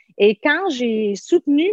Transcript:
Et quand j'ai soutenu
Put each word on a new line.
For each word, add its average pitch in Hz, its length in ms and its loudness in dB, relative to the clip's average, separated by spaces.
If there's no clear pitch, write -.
Et 202 200 4
quand 330 320 -2
j'ai 220 460 -2
soutenu 311 580 0